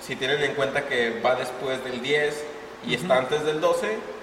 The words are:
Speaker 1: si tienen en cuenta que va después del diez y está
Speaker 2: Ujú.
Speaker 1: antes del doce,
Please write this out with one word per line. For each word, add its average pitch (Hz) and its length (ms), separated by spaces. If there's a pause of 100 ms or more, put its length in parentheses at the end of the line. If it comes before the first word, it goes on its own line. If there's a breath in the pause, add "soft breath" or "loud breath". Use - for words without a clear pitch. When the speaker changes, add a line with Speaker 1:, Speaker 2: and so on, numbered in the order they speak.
Speaker 1:
si 131 140
tienen 135 260
en 135 140
cuenta 135 320
que 117 360
va 127 120
después 131 480
del 123 180
diez 147 420 (440)
y 120 80
está - 200
Speaker 2:
Ujú. 131 80
Speaker 1:
antes 147 220
del 156 160
doce, 208 360 (260)